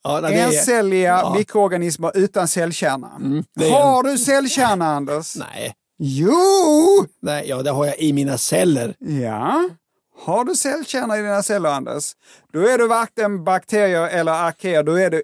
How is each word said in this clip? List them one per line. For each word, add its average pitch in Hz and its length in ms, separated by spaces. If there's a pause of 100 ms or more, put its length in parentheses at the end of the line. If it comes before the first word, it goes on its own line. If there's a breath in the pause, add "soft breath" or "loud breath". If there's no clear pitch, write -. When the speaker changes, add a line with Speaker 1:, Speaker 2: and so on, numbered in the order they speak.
Speaker 1:
Ja, 147 160
nej, 156 140
det - 60
är - 60
Speaker 2:
Encelliga 190 640 (140)
Speaker 1:
Ja. 180 120
Speaker 2:
mikroorganismer 175 800
utan 196 340
cellkärna. 160 680
Speaker 1:
Mm, 139 280 (100)
det 160 140
är - 40
Speaker 2:
Har 269 320
Speaker 1:
en 277 80
Speaker 2:
du 254 60
cellkärna, 254 680
Anders? 147 500
Speaker 1:
Nej. 120 380 (240)
Speaker 2:
Jo! 320 1080 (160)
Speaker 1:
Nej, 147 260
ja, 131 140
det 143 80
har 143 160
jag 139 140
i 151 120
mina 139 260
celler. 143 600
Speaker 2:
Ja. 151 680 (500)
Har 208 260
du 311 120
cellkärna 262 600
i 214 40
dina 202 200
celler, 196 280
Anders? 135 420 (400 soft breath)
Då 156 160
är 254 100
du 233 100
varken 214 560
bakterier 185 640
eller 165 240
arkeer, 170 500
då 156 160
är 185 120
du 160 140